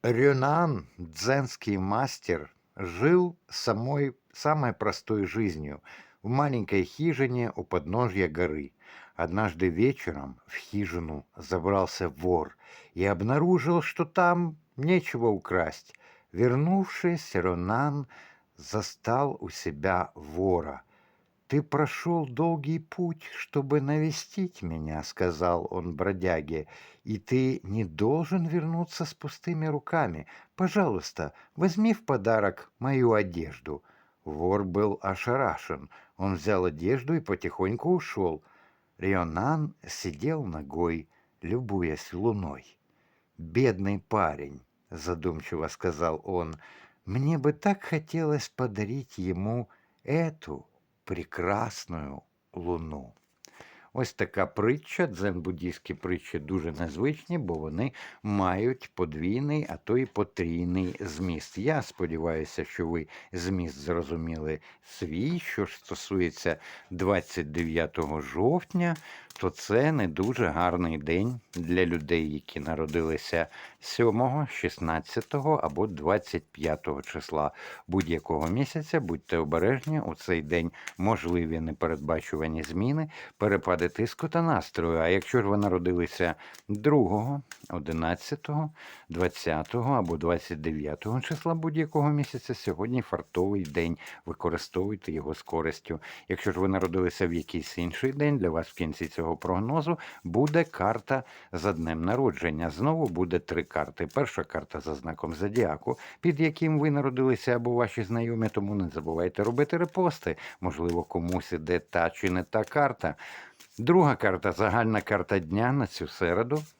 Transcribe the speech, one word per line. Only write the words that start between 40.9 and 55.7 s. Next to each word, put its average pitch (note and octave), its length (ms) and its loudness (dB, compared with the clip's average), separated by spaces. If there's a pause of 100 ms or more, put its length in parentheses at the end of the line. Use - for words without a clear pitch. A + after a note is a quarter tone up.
любуясь F#2 720 -2
луной. F2+ 640 -2 (600)
"Бедный G2 600 2
парень", D2 640 0 (280)
задумчиво D#2+ 760 -4
сказал D#2+ 560 -2
он, E2+ 320 -4 (500)
"мне C3+ 320 0
бы D3 160 2
так G3 300 0
хотелось D#3 640 -2
подарить A#2 680 -4
ему G2 520 -2 (340)
эту D#3 640 -2 (400)
прекрасную F2 1160 -4 (300)
луну". D#2+ 640 -6 (840)
Ось B2+ 160 -2
така F#2+ 320 0
притча. C#3 640 0
Дзен-буддійські F2+ 840 -4